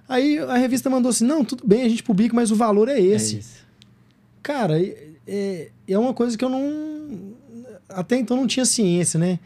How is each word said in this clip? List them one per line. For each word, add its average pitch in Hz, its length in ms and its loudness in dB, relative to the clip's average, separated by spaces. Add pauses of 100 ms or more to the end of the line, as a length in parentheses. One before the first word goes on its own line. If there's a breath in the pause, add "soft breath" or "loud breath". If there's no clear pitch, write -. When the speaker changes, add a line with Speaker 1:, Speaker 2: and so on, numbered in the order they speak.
Speaker 1:
Aí 277 300 2
a 262 180 -2
revista 254 340 2
mandou 254 180 2
assim, 226 160 0
"Não, 294 200 2
tudo - 220 -6
bem, 220 160 4
a 240 60 2
gente 226 140 0
publica, 226 320 2
mas 233 160 2
o 220 60 2
valor 220 320 2
é 277 120 0
esse." 214 360 2
Speaker 2:
É - 20 -8
esse. - 220 -20 (840)
Speaker 1:
Cara, 208 400 0
é, 202 140 -6 (300)
é, 196 440 -6 (180)
é 190 100 0
uma 247 140 2
coisa 240 240 -2
que 247 80 -4
eu 254 40 2
não, 285 840 -6 (560)
até 190 300 -2
então 240 180 -2
não 262 100 2
tinha 254 180 -2
ciência, 175 560 0
né? 175 260 0